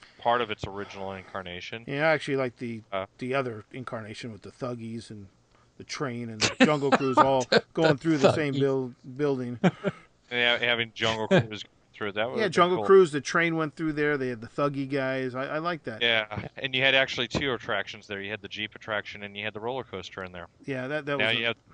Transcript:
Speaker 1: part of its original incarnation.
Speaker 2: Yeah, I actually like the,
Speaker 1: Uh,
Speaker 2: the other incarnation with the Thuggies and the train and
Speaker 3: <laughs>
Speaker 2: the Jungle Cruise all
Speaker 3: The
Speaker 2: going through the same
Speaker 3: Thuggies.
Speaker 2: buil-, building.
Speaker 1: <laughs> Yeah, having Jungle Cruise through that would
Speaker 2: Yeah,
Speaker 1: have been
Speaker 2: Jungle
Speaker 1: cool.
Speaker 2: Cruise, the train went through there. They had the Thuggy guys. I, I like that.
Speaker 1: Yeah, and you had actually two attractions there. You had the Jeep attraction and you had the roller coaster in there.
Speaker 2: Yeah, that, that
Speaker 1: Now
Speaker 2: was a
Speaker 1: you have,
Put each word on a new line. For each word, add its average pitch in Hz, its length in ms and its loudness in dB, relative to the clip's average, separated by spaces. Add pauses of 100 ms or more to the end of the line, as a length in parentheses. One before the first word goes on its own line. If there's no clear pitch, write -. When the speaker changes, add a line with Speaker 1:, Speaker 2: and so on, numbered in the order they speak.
(180)
Speaker 1:
part 120 240 2
of 110 80 -2
its - 160 -8
original 98 480 -8
incarnation. 92 720 -10
Speaker 2:
Yeah, 143 240 -2
I 156 40 4
actually 139 240 -2
like 127 200 -4
the, 117 240 -8 (100)
Speaker 1:
Uh, 95 140 -2 (140)
Speaker 2:
the 127 160 -4
other 120 360 -4
incarnation 117 600 -10
with 98 100 -16
the 98 100 -16
Thuggies 113 600 -10
and 101 160 -16 (500)
the - 60 -16
train 120 460 -8
and 110 120 -6
Speaker 3:
<laughs> - 180 0
Speaker 2:
the 262 60 8
Jungle 143 260 4
Cruise 135 280 4
all 135 320 6
Speaker 3:
The - 120 4 (100)
Speaker 2:
going 156 240 4
through 160 200 2
the 147 160 6
same 147 220 0
Speaker 3:
Thuggies. 139 40 0
Speaker 2:
buil-, 135 340 0 (240)
building. 127 460 -2
Speaker 1:
<laughs> 175 60 8 (640)
Yeah, 120 260 2
having 117 380 0
Jungle 110 320 0
Cruise 110 360 2 (300)
through 104 200 -6
that 107 180 0
would - 60 -6
Speaker 2:
Yeah, 220 80 0
Speaker 1:
have 185 60 0
been - 40 -6
Speaker 2:
Jungle 180 240 4
Speaker 1:
cool. 208 80 -2
Speaker 2:
Cruise, 190 240 10
the 143 100 -2
train 165 360 0
went 156 180 -4
through 156 180 -4
there. 147 240 0
They 127 120 -2
had 113 120 -6
the 117 60 -12
Thuggy 139 420 -2
guys. 131 460 -2
I, 135 100 -6
I 139 140 -6
like 170 240 -6
that. 113 180 -6
Speaker 1:
Yeah, 110 460 2 (100)
and 131 160 -6
you 131 80 2
had 135 140 6
actually 131 320 2
two 139 260 0
attractions 107 540 -4
there. 101 120 -6
You 98 120 -8
had 107 100 -8
the 98 60 -12
Jeep 107 260 -8
attraction 104 480 -6
and 101 160 -12
you 104 80 -6
had 104 80 -6
the 104 60 -10
roller 123 240 -6
coaster 95 400 -12
in 90 80 -12
there. 87 160 -12 (180)
Speaker 2:
Yeah, 131 220 -8
that, 151 180 -6
that 143 140 -4
Speaker 1:
Now 110 80 0
Speaker 2:
was 113 80 0
a 113 40 -2
Speaker 1:
you 117 60 -2
have, 117 100 -2 (180)